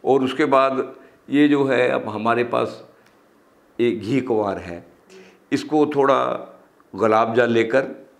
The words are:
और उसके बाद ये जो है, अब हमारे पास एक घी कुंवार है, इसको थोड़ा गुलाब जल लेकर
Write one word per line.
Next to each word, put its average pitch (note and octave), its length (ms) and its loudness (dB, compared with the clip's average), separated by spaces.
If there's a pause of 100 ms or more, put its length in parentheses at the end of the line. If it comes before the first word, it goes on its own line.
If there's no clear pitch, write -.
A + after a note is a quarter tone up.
और C3+ 180 2
उसके C3 240 -2
बाद C3+ 480 0 (340)
ये D3 180 4
जो C#3+ 180 2
है, B2+ 240 2
अब C3 200 -4
हमारे A2+ 360 -2
पास A#2 380 -4 (960)
एक A#2 220 -2
घी B2 200 -2
कुंवार G#2+ 380 -2
है, F2 260 -16 (680)
इसको D3 360 0
थोड़ा C#3 320 2 (760)
गुलाब A2 420 2
जल A#2+ 160 4
लेकर A2+ 440 0 (240)